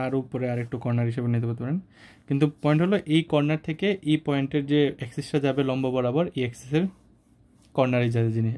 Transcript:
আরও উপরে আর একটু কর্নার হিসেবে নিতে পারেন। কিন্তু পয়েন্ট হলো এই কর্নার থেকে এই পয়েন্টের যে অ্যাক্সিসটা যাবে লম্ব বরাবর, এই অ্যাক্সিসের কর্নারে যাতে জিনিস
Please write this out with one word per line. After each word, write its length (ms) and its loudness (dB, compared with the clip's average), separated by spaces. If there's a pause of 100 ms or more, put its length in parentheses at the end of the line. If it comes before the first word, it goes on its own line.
আরও 160 -2
উপরে 300 -6
আর 120 -2
একটু 180 -8
কর্নার 280 0
হিসেবে 220 -2
নিতে 140 0 (140)
পারেন। 160 -2 (500)
কিন্তু 180 2 (180)
পয়েন্ট 220 4
হলো 120 2 (180)
এই 60 4 (100)
কর্নার 360 2
থেকে 200 -4 (240)
এই 60 4 (100)
পয়েন্টের 440 0
যে 100 4 (180)
অ্যাক্সিসটা 460 -4
যাবে 240 2
লম্ব 160 0 (100)
বরাবর, 300 0 (120)
এই 80 0
অ্যাক্সিসের 380 -2 (920)
কর্নারে 380 2
যাতে 220 2
জিনিস 200 0